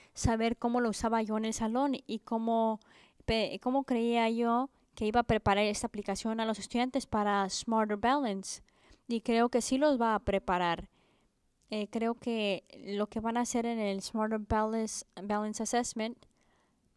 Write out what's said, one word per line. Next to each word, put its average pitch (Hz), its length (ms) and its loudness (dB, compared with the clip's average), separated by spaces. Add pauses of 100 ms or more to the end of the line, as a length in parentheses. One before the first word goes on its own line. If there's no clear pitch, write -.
(140)
saber 226 440 0
cómo 240 240 0
lo 233 80 2
usaba 226 320 0
yo 214 160 0
en 220 80 -2
el 220 80 -2
salón 247 420 0 (100)
y 220 140 -6
cómo 226 600 0 (460)
pe-, 214 360 0
cómo 262 220 0
creía 233 460 2
yo 233 400 2 (260)
que 220 100 -4
iba 226 160 2
a - 20 4
preparar 214 420 2
esta 214 220 -2
aplicación 214 520 -4
a 220 60 -2
los 220 140 -2
estudiantes 254 480 -2
para 202 420 0
Smarter 214 480 0
Balance. 233 640 -2 (460)
Y 233 140 -2
creo 233 280 4
que 233 120 0
sí 262 160 0
los 277 220 4
va 226 160 2
a 202 40 0
preparar. 180 680 0 (800)
Eh, 214 200 -4
creo 226 240 0
que 214 500 -2 (220)
lo 202 220 -2
que - 120 -6
van 226 180 -2
a 240 40 2
hacer 233 240 -2
en 233 140 -2
el 196 220 -2
Smarter 220 380 -2
Balance, 220 680 -2 (180)
Balance 214 400 -2
Assessment, 233 540 -2 (800)